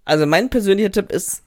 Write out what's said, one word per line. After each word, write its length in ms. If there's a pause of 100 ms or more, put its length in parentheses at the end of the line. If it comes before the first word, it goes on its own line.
Also 220
mein 240
persönlicher 420
Tipp 200
ist 360